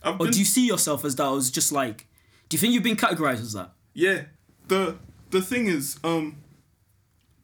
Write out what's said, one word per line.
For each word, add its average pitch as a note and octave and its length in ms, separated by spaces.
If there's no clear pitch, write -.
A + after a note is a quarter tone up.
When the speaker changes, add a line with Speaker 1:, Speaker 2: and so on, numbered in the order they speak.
Speaker 1:
I've E3+ 180
Speaker 2:
Or - 60
Speaker 1:
been A#3 60
Speaker 2:
do A3 80
you G3 40
see B3 220
yourself D#3 380
as C#3+ 120
that, C#3+ 120
or C3+ 100
is C3 100
it B2+ 40
just D#3 200
like, C3 340
do D#3+ 80
you - 40
think A#3 140
you've A#3 100
been A3 120
categorized D3+ 440
as A2+ 140
that? F2+ 180
Speaker 1:
Yeah. F3+ 300
The, F#3+ 280
the F#3 120
thing A#3+ 240
is, D3+ 380
um, D#3+ 320